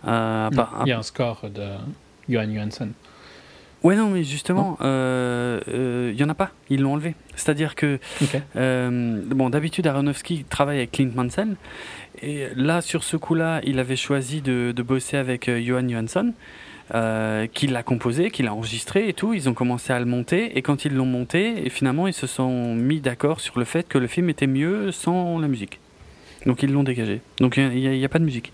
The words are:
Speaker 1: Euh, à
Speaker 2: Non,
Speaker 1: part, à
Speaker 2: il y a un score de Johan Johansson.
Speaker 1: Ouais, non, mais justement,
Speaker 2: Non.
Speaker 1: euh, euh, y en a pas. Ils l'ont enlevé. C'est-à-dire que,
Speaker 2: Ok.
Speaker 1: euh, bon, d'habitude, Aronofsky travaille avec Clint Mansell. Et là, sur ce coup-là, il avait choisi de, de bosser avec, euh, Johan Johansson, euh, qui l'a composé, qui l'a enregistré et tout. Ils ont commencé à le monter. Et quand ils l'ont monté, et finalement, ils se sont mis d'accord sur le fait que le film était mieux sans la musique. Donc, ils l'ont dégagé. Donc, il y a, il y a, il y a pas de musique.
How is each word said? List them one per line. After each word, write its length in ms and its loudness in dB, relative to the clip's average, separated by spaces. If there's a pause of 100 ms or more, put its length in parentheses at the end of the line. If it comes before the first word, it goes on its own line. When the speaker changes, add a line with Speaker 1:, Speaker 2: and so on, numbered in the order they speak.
Speaker 1:
Euh, 420 2
à 40 0
Speaker 2:
Non, 40 0
Speaker 1:
part, 260 0
à 40 2
Speaker 2:
il 40 2
y 20 2
a 80 0
un 40 -6
score 380 -4 (100)
de 120 -8 (640)
Johan 240 0
Johansson. 360 -6 (920)
Speaker 1:
Ouais, 140 8
non, 160 4
mais 120 2
justement, 560 0
Speaker 2:
Non. 60 -2
Speaker 1:
euh, 760 0 (100)
euh, 460 -2
y 80 2
en 60 2
a 60 -2
pas. 160 -2 (180)
Ils 120 2
l'ont 120 2
enlevé. 220 -4 (200)
C'est-à-dire 380 0
que, 240 0 (240)
Speaker 2:
Ok. 180 0 (180)
Speaker 1:
euh, 680 0
bon, 240 2
d'habitude, 380 0
Aronofsky 600 0
travaille 300 2
avec 140 0
Clint 240 2
Mansell. 400 0 (680)
Et 240 -6 (100)
là, 260 2
sur 220 -4
ce 140 -2
coup-là, 460 0
il 160 0
avait 160 0
choisi 460 -2
de, 340 0
de 80 -2
bosser 340 0
avec, 320 -2
euh, 100 2
Johan 300 0
Johansson, 440 0 (600)
euh, 540 0
qui 200 -2
l'a 140 0
composé, 480 0
qui 140 -2
l'a 100 0
enregistré 540 -2
et 60 -2
tout. 200 -2
Ils 160 0
ont 60 0
commencé 380 -2
à 60 0
le 60 -2
monter. 540 0
Et 20 -2
quand 240 0
ils 80 0
l'ont 140 2
monté, 580 0
et 60 -2
finalement, 340 0
ils 80 0
se 140 -6
sont 480 0
mis 240 2
d'accord 400 0
sur 180 -6
le 80 2
fait 220 -2
que 100 0
le 80 4
film 240 2
était 160 0
mieux 460 2
sans 480 0
la 80 0
musique. 320 -4 (680)
Donc, 160 2
ils 100 4
l'ont 120 4
dégagé. 380 0 (180)
Donc, 180 6
il 60 6
y 20 6
a, 80 0
il 60 2
y 80 2
a, 60 2
il 60 0
y 60 2
a 40 0
pas 100 2
de 60 4
musique. 280 -4